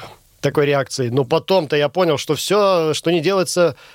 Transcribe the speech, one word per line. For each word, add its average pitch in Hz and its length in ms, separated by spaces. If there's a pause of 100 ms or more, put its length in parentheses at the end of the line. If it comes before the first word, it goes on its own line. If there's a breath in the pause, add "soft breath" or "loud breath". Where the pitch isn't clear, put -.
(420 loud breath)
такой 143 240
реакцией. 135 420
Но 131 160
потом-то 160 520
я 147 120
понял, 165 300
что - 160
все, 185 580
что - 180
не 175 100
делается, 175 540 (200 loud breath)